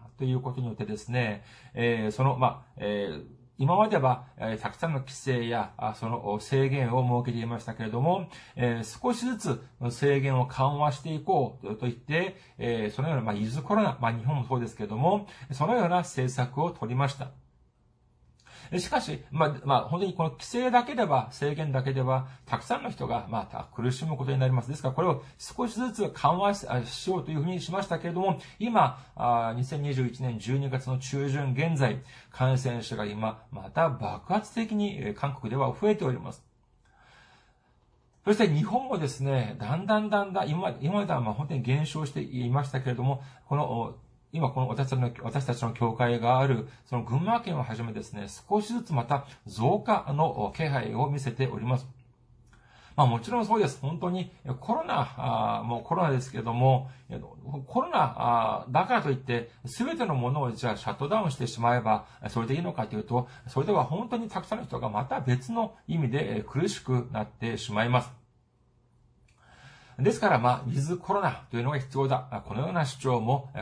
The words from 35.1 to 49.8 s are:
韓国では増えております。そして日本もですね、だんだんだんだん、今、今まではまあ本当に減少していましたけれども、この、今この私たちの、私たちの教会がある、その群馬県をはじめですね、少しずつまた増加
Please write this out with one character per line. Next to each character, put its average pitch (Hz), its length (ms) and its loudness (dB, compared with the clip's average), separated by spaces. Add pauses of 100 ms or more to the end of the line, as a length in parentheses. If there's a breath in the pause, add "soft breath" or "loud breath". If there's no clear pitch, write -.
韓 139 220 -2
国 110 160 -6
で 120 40 -2
は 131 240 2
増 202 100 4
え 208 60 6
て 208 80 -4
お 135 80 2
り 123 60 -2
ま - 140 -10
す。 - 120 -16 (1800 soft breath)
そ 208 80 6
し 208 40 4
て 214 100 6
日 156 160 4
本 254 240 0
も 247 100 -2
で 151 100 -2
す - 120 -6
ね、 131 400 0
だ 113 160 -2
ん 185 100 -2
だ 214 140 4
ん 214 100 -2
だ 202 140 4
ん 190 100 -6
だ 190 120 0
ん、 - 40 -4
今、 160 300 0
今 151 160 0
ま 202 100 2
で 160 80 0
は 135 80 0
ま 110 100 0
あ - 40 0
本 143 140 -4
当 170 40 -4
に 135 80 0
減 139 240 2
少 156 220 -4
し - 40 -6
て - 100 -6
い 123 280 -4
ま 139 140 2
し - 80 -6
た 131 100 -2
け 131 80 -2
れ 123 60 0
ど 120 80 -4
も、 131 180 0 (240 loud breath)
こ 143 100 -2
の、 117 400 -2 (400)
今 156 140 2
こ 131 120 -2
の 127 60 2
私 131 220 -2
た 135 60 -2
ち 127 40 0
の、 120 120 2 (100)
私 131 240 -2
た 120 80 0
ち - 80 -4
の 113 120 -2
教 113 200 2
会 120 260 2
が 120 200 4
あ 139 80 4
る、 113 200 2 (180 loud breath)
そ - 100 -6
の 120 80 -2
群 127 160 0
馬 220 220 2
県 185 180 -4
を 127 40 -2
は 110 120 -6
じ 113 80 -6
め 110 100 -6
で 107 80 -6
す - 120 -12
ね、 101 120 -8 (240)
少 208 120 4
し 214 120 -4
ず 240 80 0
つ 233 100 -6
ま 131 120 2
た 139 240 0 (180 loud breath)
増 113 320 2
加 151 340 2